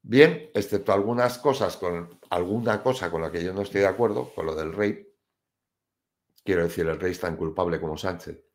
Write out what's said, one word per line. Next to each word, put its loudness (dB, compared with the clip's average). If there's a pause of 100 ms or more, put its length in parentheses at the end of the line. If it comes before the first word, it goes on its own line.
Bien, 6
excepto 0
algunas 2
cosas 0
con, -6
alguna 0
cosa -2
con -4
la -6
que -4
yo -4
no -2
estoy -2
de 6
acuerdo, 0
con -6
lo -4
del -6
rey, -2 (1400)
quiero 2
decir, -2
el -4
rey -2
es -10
tan -4
culpable -4
como -6
Sánchez. -8 (100)